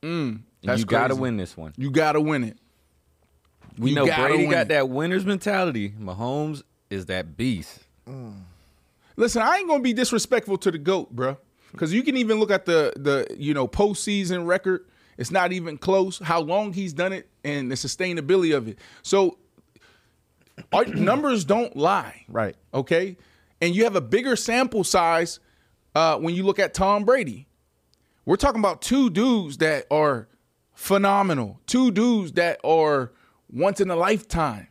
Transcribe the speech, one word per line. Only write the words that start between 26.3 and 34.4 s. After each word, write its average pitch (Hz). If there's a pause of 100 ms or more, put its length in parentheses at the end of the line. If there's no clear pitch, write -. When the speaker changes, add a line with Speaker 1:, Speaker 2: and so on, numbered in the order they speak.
Speaker 1:
you 180
look 190
at 190
Tom 202
Brady. 190 (760)
We're -
talking 247
about 190
two 254
dudes 190
that 156
are 143 (460)
phenomenal, 190
two 254
dudes 208
that 170
are 151 (400)
once 185
in 185
a 170
lifetime. 165